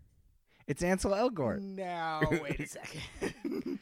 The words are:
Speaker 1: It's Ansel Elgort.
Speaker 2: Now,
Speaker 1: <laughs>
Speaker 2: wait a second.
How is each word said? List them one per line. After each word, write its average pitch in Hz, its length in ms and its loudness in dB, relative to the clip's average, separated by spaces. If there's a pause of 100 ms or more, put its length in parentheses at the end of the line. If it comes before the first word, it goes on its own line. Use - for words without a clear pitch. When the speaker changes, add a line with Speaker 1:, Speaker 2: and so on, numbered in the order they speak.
(680)
Speaker 1:
It's 143 160 -2
Ansel 185 300 4
Elgort. 196 500 2
Speaker 2:
Now, 175 640 -2
Speaker 1:
<laughs> 151 40 4
Speaker 2:
wait 151 300 0
a 151 60 -4
second. - 1160 -6